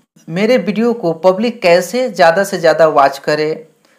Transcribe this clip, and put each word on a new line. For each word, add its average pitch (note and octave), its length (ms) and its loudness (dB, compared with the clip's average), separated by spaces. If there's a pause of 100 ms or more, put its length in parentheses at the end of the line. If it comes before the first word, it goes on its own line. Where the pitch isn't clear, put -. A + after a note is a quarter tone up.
(280)
मेरे G#3 280 0
वीडियो G#3+ 360 -2
को F3 200 -4
पब्लिक F#3 500 -2
कैसे F3+ 480 0
ज़्यादा F3 340 2
से G3 140 -6
ज़्यादा D#3+ 280 4
वॉच C#3+ 320 2
करे, D#3 500 -6 (300)